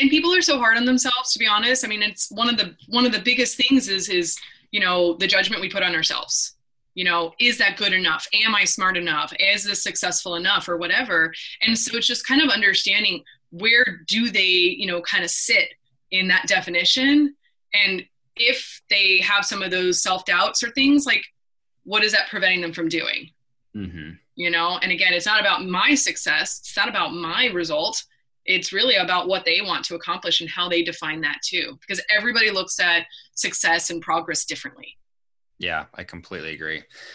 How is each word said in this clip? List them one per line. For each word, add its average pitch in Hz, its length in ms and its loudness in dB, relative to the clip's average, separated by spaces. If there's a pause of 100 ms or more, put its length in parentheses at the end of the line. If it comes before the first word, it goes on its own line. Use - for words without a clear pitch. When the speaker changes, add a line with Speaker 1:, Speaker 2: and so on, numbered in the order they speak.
Speaker 1:
And 277 80 6
people 330 260 2
are 359 60 4
so 320 180 2
hard 226 200 2
on 240 80 0
themselves, 254 480 0
to - 40 -6
be 226 80 0
honest. 233 380 2
I 220 40 -4
mean, 208 140 -4
it's - 280 -4
one 226 180 -2
of 233 80 0
the, 190 180 -4 (120)
one 240 180 2
of 240 80 4
the 214 60 0
biggest 240 400 2
things 254 280 4
is, 190 220 -2
is, 180 300 0 (320)
you 208 100 0
know, 180 360 2
the 190 100 -2
judgment 190 340 2
we 190 80 -4
put 185 140 -2
on 180 120 0
ourselves. - 600 -2 (400)
You 180 100 -4
know, 170 340 0
is 233 200 2
that 196 180 2
good 202 160 0
enough? 175 400 0
Am 214 220 2
I 196 100 4
smart 185 320 0
enough? 156 420 -2
Is 202 260 2
this 202 180 0
successful 180 540 -2
enough 185 300 0
or 175 120 -2
whatever? 175 560 0 (260)
And 226 180 2
so - 200 0
it's 226 80 0
just 240 200 -2
kind 269 140 4
of 311 80 4
understanding 202 760 0 (280)
where 214 560 2
do 226 240 0
they, 190 180 0
you 180 380 2
know, 175 160 -4
kind 185 200 -2
of 165 80 -2
sit - 440 2 (360)
in 190 180 0
that 180 180 2
definition? 262 920 2 (380)
And 196 320 0 (280)
if - 540 -2
they 190 300 2
have 202 260 0
some 202 180 -2
of 185 80 -4
those 180 320 2
self-doubts 185 600 0
or 233 80 -4
things, 277 340 4
like, 214 180 0 (600)
what 208 180 0
is 208 100 2
that 208 180 0
preventing 185 320 2
them 165 100 -6
from 165 160 -2
doing? - 440 -4 (440)
Speaker 2:
Mm-hmm. 85 360 -10 (240)
Speaker 1:
You 175 140 -4
know, 170 280 0
and 185 120 -2
again, 180 220 2
it's 175 140 0
not 214 140 2
about 185 260 0
my 196 280 2
success. - 640 0
It's - 180 -8
not 214 100 0
about 175 240 -2
my 175 360 -2
result. 170 540 -2 (420)
It's 185 280 -2
really 226 220 2
about 180 340 0
what 185 160 -2
they 175 160 0
want 180 240 -4
to 175 100 -6
accomplish 175 460 -4
and 165 80 -8
how 180 220 -4
they 170 120 2
define 160 380 -6
that 147 240 -4
too, 151 380 -6
because 185 260 -6
everybody 220 420 2
looks 190 300 -4
at 170 240 2 (300)
success 170 560 2
and 170 100 -6
progress 165 460 -2
differently. - 500 -12 (640)
Speaker 2:
Yeah, 82 340 -4
I 92 120 -14
completely 80 500 -12
agree. 78 300 -10 (300)